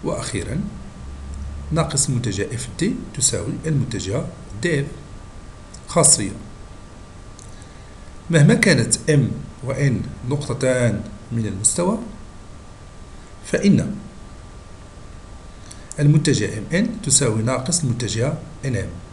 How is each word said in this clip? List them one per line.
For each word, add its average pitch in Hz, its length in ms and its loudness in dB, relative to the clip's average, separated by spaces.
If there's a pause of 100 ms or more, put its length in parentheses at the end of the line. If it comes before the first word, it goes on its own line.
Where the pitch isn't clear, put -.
وأخيرًا - 560 -2 (1120)
ناقص 156 360 2
المتجه 107 460 0
اف - 140 -4 (100)
تي 196 180 2 (180)
تساوي 117 380 0 (140)
المتجه 139 580 0 (380)
دي 160 180 4
اف. 143 60 -2 (1000)
خاصية: 110 440 4 (2000)
مهما 165 240 10
كانت 127 560 4
ام 123 200 6 (340)
وان 127 380 2 (260)
نقطتان 127 760 2 (280)
من 113 140 0
المستوى، 170 520 2 (1500)
فإن - 500 4 (2000)
المتجه 143 580 6
ام - 140 -6
ان 196 300 0
تساوي 113 400 4
ناقص 131 400 0
المتجه 117 520 0 (300)
ان 127 120 0
ام. 90 120 -2 (240)